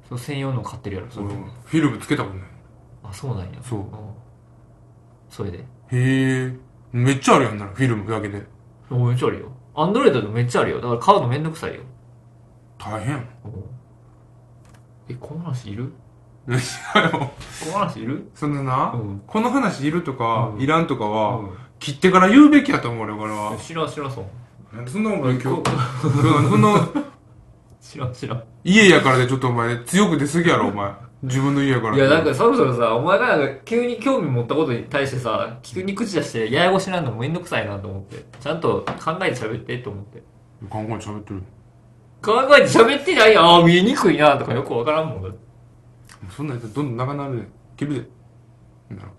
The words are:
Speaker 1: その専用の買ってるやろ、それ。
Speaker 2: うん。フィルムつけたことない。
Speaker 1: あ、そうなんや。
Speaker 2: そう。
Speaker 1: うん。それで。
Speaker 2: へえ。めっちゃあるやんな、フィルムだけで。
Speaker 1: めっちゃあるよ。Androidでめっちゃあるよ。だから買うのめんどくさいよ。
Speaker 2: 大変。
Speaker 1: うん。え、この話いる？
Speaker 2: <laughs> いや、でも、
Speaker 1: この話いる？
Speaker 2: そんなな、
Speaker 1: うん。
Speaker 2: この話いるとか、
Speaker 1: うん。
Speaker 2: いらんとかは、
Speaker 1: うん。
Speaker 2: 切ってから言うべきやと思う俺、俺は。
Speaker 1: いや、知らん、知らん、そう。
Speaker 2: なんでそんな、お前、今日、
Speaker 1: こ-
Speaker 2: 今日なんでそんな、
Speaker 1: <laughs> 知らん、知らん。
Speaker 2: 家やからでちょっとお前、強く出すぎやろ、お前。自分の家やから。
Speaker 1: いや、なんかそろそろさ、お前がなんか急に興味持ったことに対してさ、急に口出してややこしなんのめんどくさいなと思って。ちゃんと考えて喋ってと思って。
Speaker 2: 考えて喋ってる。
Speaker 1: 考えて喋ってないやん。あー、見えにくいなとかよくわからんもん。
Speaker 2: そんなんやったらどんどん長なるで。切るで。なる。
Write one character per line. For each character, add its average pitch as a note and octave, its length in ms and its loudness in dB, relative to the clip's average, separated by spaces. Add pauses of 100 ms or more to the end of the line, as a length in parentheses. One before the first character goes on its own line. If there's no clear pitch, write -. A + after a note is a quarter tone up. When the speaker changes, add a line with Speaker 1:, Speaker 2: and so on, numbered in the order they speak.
Speaker 1:
そ B2+ 60 -12
の A#2+ 40 -8
専 C#3 220 -8
用 C3+ 120 -4
の A2+ 100 -4
買 - 140 -12
っ - 60 -16
て G2+ 80 -10
る F#2+ 60 -10
や F#2+ 60 -10
ろ、 - 80 -16
そ G#2+ 100 -16
れ。 G2+ 60 -8
Speaker 2:
う - 20 -6
ん。 G2 160 -10 (200)
フ - 120 -4
ィ E3 40 4
ル D3 100 2
ム G3+ 80 -8
つ - 100 -16
け D3 80 0
た A#2+ 80 -4
こ G2 60 -10
と F#2+ 40 -14
な F#2 80 -12
い。 - 20 -16 (600)
Speaker 1:
あ、 G2 80 -16
そ C3 200 -10
う G2+ 40 -6
な F#2 60 -8
ん - 20 -10
や。 F#2+ 60 -12 (120)
Speaker 2:
そ A2+ 140 -8
う。 - 20 -6
Speaker 1:
う G2 60 -8
ん。 - 20 -14 (1400)
そ - 140 -10
れ F#2+ 80 -8
で。 F2 60 -14
Speaker 2:
へ - 60 -16 (280)
え。 C3 640 0 (340)
め B2 220 2
っ C3 80 0
ち B3 100 2
ゃ F#3+ 60 8
あ - 20 6
る C3+ 60 2
や G#2+ 80 -4
ん G#2 60 -8
な、 G2+ 80 -10
フ F#2+ 140 -10
ィ C3 80 2
ル A#2 80 0
ム G2+ 140 -8
だ G#2+ 100 -4
け G2+ 80 -8
で。 G2+ 160 -10 (460)
Speaker 1:
め B2 240 0
っ - 20 -2
ち B2+ 80 -2
ゃ B2+ 40 0
あ - 20 0
る G2 80 -8
よ。 - 80 -14 (300)
Android G3+ 340 0
で A2 180 -6
め A2+ 140 -4
っ A#2+ 40 -2
ち A#2+ 120 -4
ゃ C#3+ 40 -2
あ - 20 -2
る F2+ 80 -6
よ。 - 80 -8
だ A#2+ 80 -10
か A#2+ 60 -4
ら A2+ 40 -6
買 G3 160 2
う F3+ 60 2
の B2 80 -4
め B2+ 100 -4
ん D#3 60 -6
ど D#3+ 80 -6
く - 60 -14
さ - 100 -10
い - 80 -10
よ。 - 60 -18 (960)
Speaker 2:
大 G#2+ 280 -10
変。 C#3 120 -4
Speaker 1:
う - 20 -8
ん。 - 40 -10 (1800)
え、 B2+ 140 -14
こ - 140 -16
の E3+ 100 -12
話 B2 260 -10
い G2+ 60 -10
る？ B2 160 -10 (280)
Speaker 2:
<laughs> - 280 -20
い A#2+ 40 -2
や、 E3 580 -2
で - 80 -4
も、 - 100 -4
Speaker 1:
こ - 60 -16 (320)
の E3 120 -8
話 C#3 240 -6
い A2 40 -8
る？ C#3 280 -8
Speaker 2:
そ D3+ 120 -6
ん D3 80 -2
な C#3 80 -6
な、 C3+ 300 -2
Speaker 1:
う C3 40 -6
ん。 G2+ 300 -8
Speaker 2:
こ G#3+ 140 -2
の A#3+ 100 0
話 A3 360 -2
い D3+ 40 2
る E3+ 120 -2
と C3 120 -6
か、 A2+ 400 -2
Speaker 1:
う G#2 40 -10
ん。 - 40 -6
Speaker 2:
い C3+ 40 0
ら D#3+ 140 4
ん E3 60 0
と C3+ 100 -2
か A2+ 80 -6
は、 G#2 320 0
Speaker 1:
う G#2 80 -6
ん。 F#2+ 60 -12 (280)
Speaker 2:
切 D3 140 -10
っ - 60 -10
て F#3 120 6
か F#3 100 8
ら F#3 80 6
言 C#4 160 12
う D4 40 10
べ D4 140 8
き C#4 100 -2
や C#3+ 80 0
と - 80 -4
思 A#2 100 -6
う A2 60 -4
俺、 G#2+ 80 -6
俺 G#2+ 200 -6
は。 G#2 180 -4
Speaker 1:
い - 20 -6
や、 A2 60 -8
知 - 160 -14
ら D#3+ 100 -4
ん、 C#3+ 40 -6
知 - 120 -10
ら C#3 60 -8
ん、 C3 40 -8
そ A2+ 120 -12
う。 - 540 -20
Speaker 2:
な A#2 40 -14
ん B2 60 -12
で C3 40 -12
そ F3 80 -6
ん G#3+ 60 0
な、 G#3+ 80 -2
お F#3+ 40 -2
前、 C3 160 0
今 B2 80 -2
日、 B2 40 -10
Speaker 1:
こ- - 180 -2 (400)
Speaker 2:
今 D#3 80 0
日 B2 60 0 (100)
な D#3 140 4
ん C3 40 4
で - 60 2
そ G#3 60 4
ん G#3+ 60 8
な、 G#3 260 4
Speaker 1:
<laughs> - 160 -4 (760)
知 - 160 -20
ら B2+ 100 -6
ん、 - 60 -8
知 - 120 -12
ら A2 80 -6
ん。 B2 80 -8 (220)
Speaker 2:
家 G3+ 240 8
や D3 140 8
か C3+ 80 4
ら B2+ 80 4
で B2 80 4
ち B2+ 80 0
ょ - 20 -2
っ B2 40 -4
と B2+ 80 0
お A#2+ 40 0
前、 A#2+ 320 -2
強 G3 240 4
く E3 80 2
出 C#3 100 0
す D#3+ 160 0
ぎ E3+ 60 2
や C#3 80 4
ろ、 G#2 120 0
お G2 40 -4
前。 G2+ 180 -4 (320)
自 C3 180 -2
分 C#3 140 0
の C#3 80 2
家 C#3 100 2
や A#2+ 100 2
か A2 80 -2
ら。 G#2+ 60 2
Speaker 1:
い - 20 4
や、 C3+ 100 4
な D#3+ 140 4
ん - 20 -2
か D3+ 100 0
そ - 100 0
ろ C4 120 6
そ D#3+ 80 4
ろ B2+ 100 0
さ、 A#2 220 2
お B2+ 60 0
前 F#3 160 2
が A3+ 180 2
な D3 80 2
ん C3 40 -2
か B2 60 -8 (100)
急 A#3 200 0
に A#3+ 140 -4
興 C4 240 0
味 D3+ 60 -4
持 A#2+ 140 0
っ A#2 40 -4
た - 80 -2
こ D#3 100 2
と C3 80 -2
に A2+ 120 -4
対 C#3 220 -2
し B2+ 60 -6
て B2+ 60 -6
さ、 G#2+ 440 -4
急 - 200 -10
に G3 120 -6
口 G3+ 200 -6
出 C#3+ 80 0
し - 100 -8
て A2+ 180 -4
や D#3 140 2
や F#3 80 2
こ F#3+ 80 2
し F#3+ 100 -8
な F3+ 100 -4
ん D#3+ 40 -4
の B2 100 -6
め B2 140 -6
ん D#3+ 60 -4
ど F3 60 -6
く - 80 -16
さ B2 120 -4
い G#2+ 60 -6
な G2+ 120 -8
と G2 100 -10
思 F#2+ 120 -10
っ - 40 -16
て。 - 200 -18 (160)
ち C#3+ 80 -8
ゃ D#3 60 -2
ん E3 60 -8
と A2 240 -2 (200)
考 E3 180 -4
え E3 100 -2
て - 40 -6
喋 A#2 240 -6
っ - 40 -18
て B2 140 -8
と G#2 120 -10
思 G2 100 -12
っ G#2 40 -16
て。 - 180 -20 (480)
Speaker 2:
考 G#2+ 100 -8
え G#2+ 60 -8
て A2+ 80 -6
喋 G#2 260 -10
っ - 20 -18
て G2+ 120 -12
る。 F#2 80 -10 (800)
Speaker 1:
考 G#3 100 0 (240)
え C4 60 10
て F#3+ 60 4
喋 C#4+ 320 6
っ - 40 -12
て F4+ 100 0
な A3 140 8
い A3 60 8
や F3 80 8
ん。 - 20 8
あ E3+ 160 10
ー、 E3+ 40 6
見 E3+ 120 8
え F3+ 60 6
に A#3+ 120 4
く F#3+ 160 4
い D3+ 60 4
な D3 220 6
と A#2+ 80 -6
か A#2+ 80 -2
よ A#2+ 80 -2
く - 120 -8
わ A#2 100 -2
か D3+ 80 0
ら D#3+ 100 0
ん D#3 60 -6
も A#2 80 -8
ん。 F#2+ 180 -10 (1000)
Speaker 2:
そ C#3 80 -10
ん D#3 40 -6
な C3+ 80 -6
ん - 20 -8
や - 20 -8
っ A2+ 40 -12
た A2+ 60 -12
ら G2+ 60 -16
ど C#3+ 80 -2
ん D3 60 -2
ど A#2+ 60 -6
ん - 20 -8
長 B2+ 180 -4
な C#3 140 -6
る C3 80 -6
で。 G#2 120 -8 (280)
切 - 80 -6
る C#3+ 240 -6 (800)
で。 G#2+ 80 -16
な F#2+ 60 -16
る。 F#2+ 60 -16 (100)